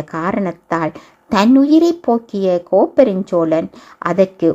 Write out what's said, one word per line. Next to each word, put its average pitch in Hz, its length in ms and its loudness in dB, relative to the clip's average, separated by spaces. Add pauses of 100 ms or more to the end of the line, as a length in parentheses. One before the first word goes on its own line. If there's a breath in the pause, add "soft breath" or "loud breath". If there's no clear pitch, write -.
காரணத்தால் 170 920 -6 (360 loud breath)
தன் 214 260 4
உயிரை 320 400 2
போக்கிய 233 520 -4 (140)
கோப்பெருஞ்சோழன் 185 1040 0 (300 loud breath)
அதற்கு 175 560 -2